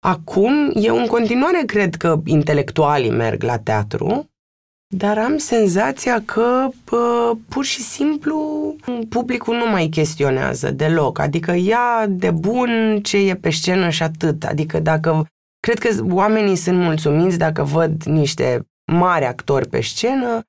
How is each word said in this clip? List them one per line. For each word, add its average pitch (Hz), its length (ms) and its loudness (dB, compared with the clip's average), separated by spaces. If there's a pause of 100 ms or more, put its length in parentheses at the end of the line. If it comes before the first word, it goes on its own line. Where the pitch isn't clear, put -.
Acum, 240 680 0
eu 226 240 2
în 240 80 0
continuare 240 600 2
cred 202 300 0
că 160 300 2
intelectualii 147 840 2
merg 113 340 -2
la 120 140 -2
teatru, 110 720 -2 (680)
dar 208 220 0
am 247 200 0
senzația 233 880 0
că, 247 420 0 (160)
pă, 240 500 0 (160)
pur 269 160 -4
și - 160 -6
simplu, 302 920 -4 (340)
publicul 240 460 -4
nu 240 140 0
mai 180 180 2
chestionează 135 840 0
deloc. 151 480 0
Adică 160 360 -2
ia 226 540 2
de 185 220 0
bun 220 720 0
ce 208 140 0
e 196 180 2
pe 190 140 -2
scenă 175 400 0
și 160 140 -2
atât. 160 400 -2
Adică 156 360 -2
dacă, 160 480 2 (320)
cred 233 200 -2
că 220 300 0
oamenii 202 460 2
sunt 175 220 0
mulțumiți 160 600 2
dacă 160 260 0
văd 156 400 0
niște 139 640 0 (240)
mari 175 340 2
actori 131 420 0
pe 123 140 -2
scenă 240 680 -2